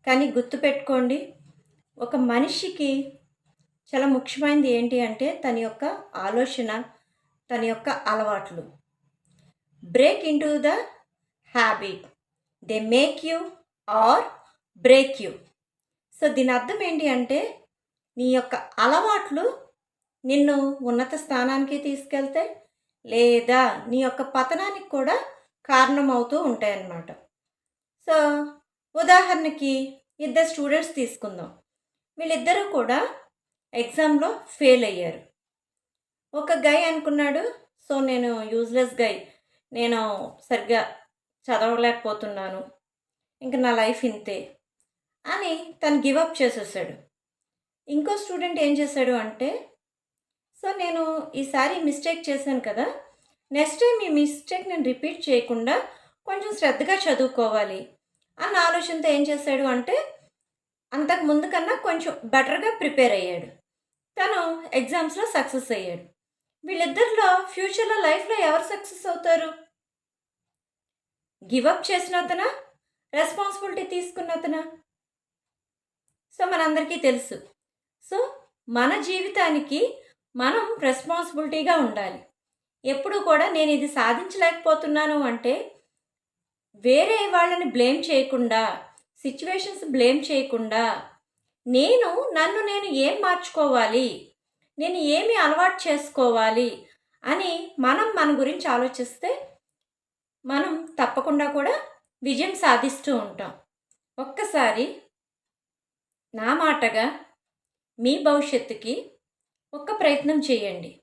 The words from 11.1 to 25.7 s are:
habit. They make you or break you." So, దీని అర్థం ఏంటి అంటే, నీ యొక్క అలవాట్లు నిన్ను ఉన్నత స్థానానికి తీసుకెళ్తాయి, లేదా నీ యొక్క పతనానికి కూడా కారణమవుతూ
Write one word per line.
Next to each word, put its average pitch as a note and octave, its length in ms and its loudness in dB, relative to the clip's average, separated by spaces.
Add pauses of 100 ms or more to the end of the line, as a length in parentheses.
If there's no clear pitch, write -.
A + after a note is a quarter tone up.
habit. G3+ 460 0 (600)
They A3 240 -4
make C4 360 2
you E4 160 -2 (480)
or A3 280 6 (720)
break C4 340 8
you." F#3 140 -8 (800)
So, D4 200 0
దీని B3+ 180 2
అర్థం B3 320 -2
ఏంటి D#4+ 240 -2
అంటే, B3+ 320 0 (800)
నీ B3 140 0
యొక్క B3+ 240 0 (240)
అలవాట్లు F4+ 680 2 (760)
నిన్ను C#4+ 320 4 (260)
ఉన్నత B3 340 -2
స్థానానికి C4+ 640 -2
తీసుకెళ్తాయి, C#4 720 -4 (540)
లేదా A#3+ 560 4 (260)
నీ B3 120 0
యొక్క C4 220 -2 (100)
పతనానికి F#4 580 -2
కూడా D4 280 0 (480)
కారణమవుతూ C4 760 4